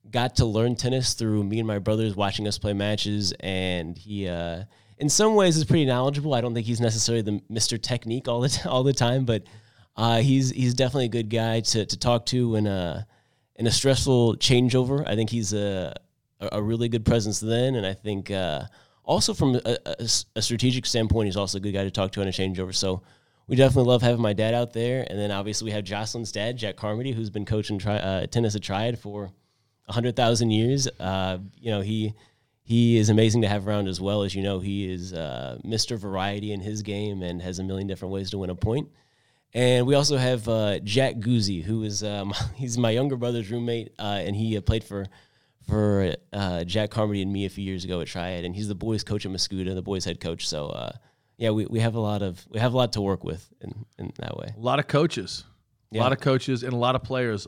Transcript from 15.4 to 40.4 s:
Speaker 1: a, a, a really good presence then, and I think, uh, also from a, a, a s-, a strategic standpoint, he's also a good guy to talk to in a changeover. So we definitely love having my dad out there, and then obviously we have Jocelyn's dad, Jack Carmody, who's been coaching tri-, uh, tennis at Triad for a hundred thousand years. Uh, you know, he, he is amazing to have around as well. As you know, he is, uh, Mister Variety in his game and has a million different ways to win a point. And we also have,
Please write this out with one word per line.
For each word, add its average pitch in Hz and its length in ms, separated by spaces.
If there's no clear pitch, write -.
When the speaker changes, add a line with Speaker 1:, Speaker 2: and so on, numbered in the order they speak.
Speaker 1:
a, 98 420
a, 101 120
a 107 100
really 117 260
good 113 160
presence 107 340
then, 120 380
and 101 100
I 95 80
think, 98 380
uh, 87 320
also 180 280
from 135 220
a, 123 100
a, 120 220
a - 160
s-, - 320
a 110 80
strategic 123 420
standpoint, 110 420
he's 95 100
also 98 220
a - 20
good 101 140
guy 98 100
to 95 80
talk 98 200
to 101 100
in 95 40
a 92 60
changeover. 92 420
So 95 280
we - 80
definitely 131 340
love 123 140
having 120 180
my 107 120
dad 110 200
out 120 200
there, 123 360
and 95 80
then 104 140
obviously 101 360
we 107 40
have 104 140
Jocelyn's 104 480
dad, 113 240
Jack 110 180
Carmody, 113 380
who's 110 180
been 104 140
coaching 107 340
tri-, 104 180
uh, 95 300
tennis 113 300
at 101 60
Triad 113 360
for 104 320
a 101 40
hundred 120 220
thousand 117 360
years. 127 360
Uh, 92 380
you 117 140
know, 104 80
he, 107 340
he 117 340
is 107 140
amazing 110 320
to 104 60
have 101 180
around 101 220
as 90 120
well. 101 220
As 98 100
you 98 80
know, 98 200
he 98 300
is, 92 220
uh, 65 520
Mister 113 320
Variety 101 560
in 98 80
his 107 220
game 104 420
and 87 180
has 92 160
a 95 60
million 95 240
different 95 260
ways 98 160
to 104 80
win 92 120
a 90 40
point. 113 340
And 123 320
we 139 120
also 143 200
have, 127 320